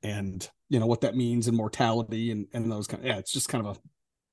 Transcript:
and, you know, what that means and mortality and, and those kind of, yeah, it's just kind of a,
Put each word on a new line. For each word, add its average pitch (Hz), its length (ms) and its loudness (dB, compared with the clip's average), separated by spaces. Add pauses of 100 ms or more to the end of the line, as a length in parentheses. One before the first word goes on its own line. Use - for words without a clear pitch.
and, 101 420 -4 (220)
you 135 100 4
know, 113 100 4
what 117 140 4
that 104 140 2
means 120 320 2
and 117 80 4
mortality 113 760 2
and, 104 200 -4
and 113 180 -2
those 104 160 -2
kind - 160 -6
of, 127 60 -4
yeah, 107 100 0
it's - 140 -8
just - 160 -2
kind 113 180 -2
of 104 120 -6
a, - 20 -20 (540)